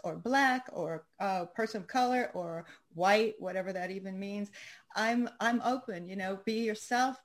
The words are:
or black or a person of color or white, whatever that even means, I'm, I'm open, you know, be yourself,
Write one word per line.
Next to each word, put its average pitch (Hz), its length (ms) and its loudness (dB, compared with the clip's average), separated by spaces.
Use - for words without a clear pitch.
or 165 120 -4
black 254 560 2
or 156 340 -4
a 190 260 0
person 214 360 -2
of 170 60 -14
color 247 460 2
or 170 320 -6
white, 202 460 4
whatever 185 340 -4
that 185 180 -4
even 190 280 -6
means, 202 320 -4
I'm, 233 340 2
I'm 233 240 2
open, 226 440 -2
you 190 80 -8
know, 196 300 -4
be 220 200 0
yourself, 247 600 0